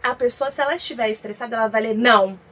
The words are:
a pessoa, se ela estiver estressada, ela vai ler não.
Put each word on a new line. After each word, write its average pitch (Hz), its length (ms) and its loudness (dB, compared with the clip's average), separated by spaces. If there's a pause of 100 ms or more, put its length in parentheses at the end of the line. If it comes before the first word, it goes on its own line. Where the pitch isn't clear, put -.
a 247 120 -2
pessoa, 254 360 -2
se 285 100 -2
ela 285 140 0
estiver 240 340 -4
estressada, 214 480 -6
ela 226 120 0
vai 220 140 0
ler 220 120 -2
não. 214 440 4 (140)